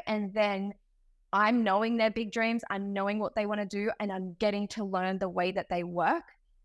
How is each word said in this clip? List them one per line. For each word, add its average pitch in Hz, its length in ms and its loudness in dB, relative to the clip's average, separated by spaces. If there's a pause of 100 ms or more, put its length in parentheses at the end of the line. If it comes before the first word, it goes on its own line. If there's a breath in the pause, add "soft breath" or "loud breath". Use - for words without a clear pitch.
And 208 260 -2
then 202 400 0 (640)
I'm 220 280 4
knowing 220 360 2
their 220 120 4
big 220 220 -4
dreams. 226 380 0
I'm 202 240 -2
knowing 202 240 0
what 214 160 -2
they 214 100 0
wanna 208 220 -2
do 208 240 -2 (100)
and 208 100 -2
I'm 185 240 -4
getting 202 340 0
to 214 160 -6
learn 190 340 0
the 190 100 -2
way 180 240 0
that 190 160 -4
they 175 160 0
work. 175 400 0 (400)